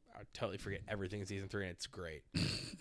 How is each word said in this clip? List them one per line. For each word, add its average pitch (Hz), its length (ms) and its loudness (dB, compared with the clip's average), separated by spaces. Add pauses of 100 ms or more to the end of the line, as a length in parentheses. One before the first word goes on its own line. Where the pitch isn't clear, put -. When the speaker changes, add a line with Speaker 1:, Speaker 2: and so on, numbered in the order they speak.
(140)
Speaker 1:
I - 60 -10 (120)
totally 98 240 2
forget 98 320 0
everything 101 320 2
in 95 60 0
season 98 240 0
three, 101 140 2
and 90 80 0
it's - 140 -4
great. 82 360 -4 (120)
Speaker 2:
<laughs> - 40 4 (420)